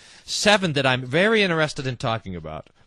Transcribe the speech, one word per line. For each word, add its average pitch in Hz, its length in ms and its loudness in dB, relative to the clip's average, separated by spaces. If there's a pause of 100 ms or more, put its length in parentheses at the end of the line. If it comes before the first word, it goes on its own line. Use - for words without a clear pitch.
(240)
Seven 196 500 2
that 131 120 2
I'm 127 200 2
very 196 360 2
interested 156 460 0
in 123 100 -6
talking 113 380 -4
about. 78 340 -12 (180)